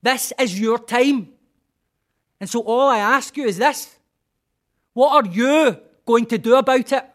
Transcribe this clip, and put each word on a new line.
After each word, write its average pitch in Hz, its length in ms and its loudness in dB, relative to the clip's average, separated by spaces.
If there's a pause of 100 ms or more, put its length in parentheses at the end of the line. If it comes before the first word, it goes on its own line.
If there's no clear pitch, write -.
This 247 360 -2
is 202 200 -2
your 226 200 -2
time. 240 500 -2 (1080)
And 196 100 -14
so 233 120 -4
all 240 280 0
I 247 100 2
ask 233 380 -2
you 277 100 -4
is 185 120 -4
this. - 380 -2 (960)
What 277 320 2
are 190 60 -8
you 254 500 2 (240)
going 233 220 2
to 233 120 -4
do 226 160 2
about 262 380 2
it? 262 120 -2 (100)